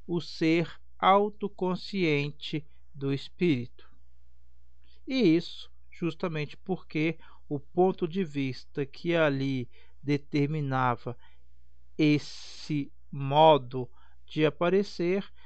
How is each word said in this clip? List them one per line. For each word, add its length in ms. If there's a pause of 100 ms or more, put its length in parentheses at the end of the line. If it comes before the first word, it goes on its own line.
o 140
ser 600 (160)
autoconsciente 1700 (280)
do 180
espírito. 800 (1160)
E 300
isso 340 (200)
justamente 640
porque 640 (300)
o 100
ponto 500
de 160
vista 600
que 280
ali 540 (340)
determinava 1160 (800)
esse 920 (200)
modo 800 (340)
de 220
aparecer 840 (160)